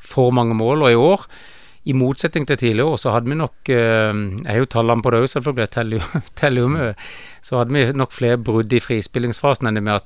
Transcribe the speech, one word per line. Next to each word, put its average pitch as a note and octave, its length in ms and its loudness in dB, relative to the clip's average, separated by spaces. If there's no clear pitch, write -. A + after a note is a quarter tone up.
for B2 340 2
mange A#2 240 2
mål, C3+ 300 2
og - 20 8
i A#2 80 6
år, F3 280 4
i - 60 0
motsetning C#3 500 -2
til C#3+ 140 0
tidligere A#2+ 320 0
år, A2+ 100 -4
så A#2 80 0
hadde A#2 160 0
vi D3 100 -2
nok, - 380 -6
eh, A2+ 340 2
jeg F3 80 -8
har A2+ 160 2
jo C3 80 -4
tallene A#2 320 2
på B2 80 2
det A#2 100 4
også, C3 140 -2
selvfølgelig, B2 320 -2
jeg - 80 -14
teller A2+ 240 -2
jo, B2 220 -4
<laughs> - 200 -16
teller B2 220 2
jo C3 160 2
mye, A#2 120 -2
så B2+ 160 -2
hadde A#2+ 160 0
vi C3+ 100 4
nok - 160 -4
flere A#2+ 240 2
brudd A2 220 0
i A#2+ 100 4
frispillingsfasen A#2+ 840 -2
enn G#2+ 100 0
det G#2 60 -2
vi G#2 100 0
har G2+ 120 -2